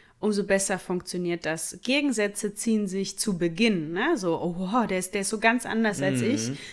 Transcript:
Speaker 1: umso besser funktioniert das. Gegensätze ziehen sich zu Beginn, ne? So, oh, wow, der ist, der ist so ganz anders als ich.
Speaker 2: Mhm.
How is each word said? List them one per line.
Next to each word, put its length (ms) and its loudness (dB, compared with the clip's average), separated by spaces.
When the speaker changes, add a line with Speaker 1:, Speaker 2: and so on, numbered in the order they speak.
Speaker 1:
umso 260 2
besser 340 2
funktioniert 640 -4
das. 380 -4
Gegensätze 720 0
ziehen 340 0
sich 320 -4
zu 180 0
Beginn, 540 2
ne? 240 0
So, 240 0
oh, 180 -2
wow, 300 0
der 120 -2
ist, 140 -6
der 80 -2
ist 80 -4
so 100 -4
ganz 260 2
anders 360 0
als 200 2
ich. 300 0
Speaker 2:
Mhm. 60 -8